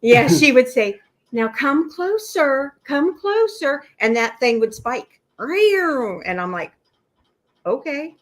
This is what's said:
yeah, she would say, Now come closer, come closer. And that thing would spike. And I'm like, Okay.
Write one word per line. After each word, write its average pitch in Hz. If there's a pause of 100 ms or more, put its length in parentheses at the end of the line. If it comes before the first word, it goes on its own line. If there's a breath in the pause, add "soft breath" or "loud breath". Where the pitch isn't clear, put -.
yeah, 240
she 302
would 254
say, 202 (320)
Now 226
come 277
closer, 330 (100)
come 294
closer. 403 (160 soft breath)
And 226
that 233
thing 233
would 220
spike. - (180)
And 277
I'm 180
like, 175 (960)
Okay. 285